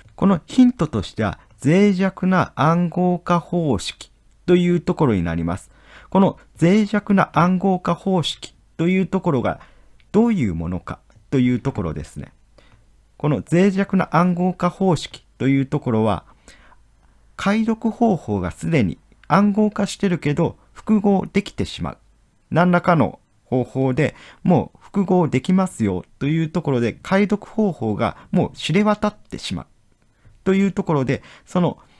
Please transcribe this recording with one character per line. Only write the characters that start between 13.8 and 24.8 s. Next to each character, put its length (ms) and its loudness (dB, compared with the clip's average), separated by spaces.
な 160 0
暗 220 2
号 180 -2
化 180 -2
方 240 0
式 320 -10
と 120 0
い 140 2
う 40 -4
と 140 -4
こ 100 -4
ろ 140 2
は、 200 -2
解 300 -2
読 240 -2
方 260 0
法 240 -4
が 100 -4
す 200 -8
で 120 2
に 160 -2
暗 240 2
号 180 2
化 160 -4
し 120 -10
て 100 -2
る 100 -2
け 160 -2
ど 220 -2
複 280 0
合 300 2
で 120 0
き 100 -14
て 120 -6
し 180 -10
ま 100 -6
う。 60 -18
何 200 2
ら 100 4
か 160 2
の 240 0
方 200 -2
法 300 -2
で 200 -2
も 320 2
う 60 -20